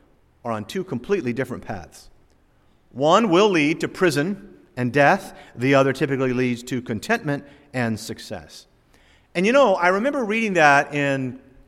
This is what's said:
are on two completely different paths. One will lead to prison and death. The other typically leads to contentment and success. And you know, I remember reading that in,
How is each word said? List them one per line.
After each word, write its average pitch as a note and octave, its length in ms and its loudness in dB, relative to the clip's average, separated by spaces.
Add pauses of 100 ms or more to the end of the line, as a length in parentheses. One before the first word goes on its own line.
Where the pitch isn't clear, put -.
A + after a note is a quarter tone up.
(420)
are A#2+ 100 -6
on G#2+ 120 -6
two F#3 180 -8
completely B2+ 520 -4
different B2 300 -8
paths. - 440 -14 (840)
One E3+ 360 2
will F#3+ 220 4
lead D#3+ 300 0
to D3+ 80 -2
prison F3 680 -2 (220)
and B2 120 -2
death. C#3+ 460 2 (180)
The C3 200 2
other C3+ 180 4
typically C3+ 400 -2
leads B2 320 -2
to B2+ 160 -6
contentment D3 640 -4 (300)
and A#2 260 -2
success. - 680 -14 (680)
And F3+ 120 -2
you A#3 60 2
know, B3+ 220 4
I F3 140 2
remember A#3+ 360 0
reading G#3+ 300 -2
that D3 400 4
in, C3+ 460 -2 (280)